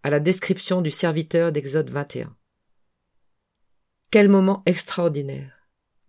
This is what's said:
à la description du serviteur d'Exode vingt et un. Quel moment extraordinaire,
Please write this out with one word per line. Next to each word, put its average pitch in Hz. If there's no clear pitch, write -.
à 143
la 147
description 180
du 156
serviteur 165
d'Exode 143
vingt 143
et 120
un. -
Quel 208
moment 196
extraordinaire, 139